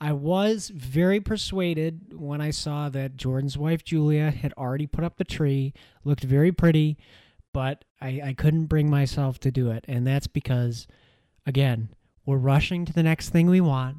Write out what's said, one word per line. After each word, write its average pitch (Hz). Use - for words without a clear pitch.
I 151
was 185
very 170
persuaded 170
when 147
I 151
saw 147
that 135
Jordan's 131
wife, 160
Julia, 151
had 143
already 135
put 156
up 170
the -
tree, 139
looked 139
very 143
pretty, 156
but 135
I, 131
I 135
couldn't 156
bring 151
myself 139
to 135
do 127
it. 113
And 123
that's 139
because, 123
again, 127
we're 139
rushing 143
to 165
the 170
next 160
thing 170
we 185
want 135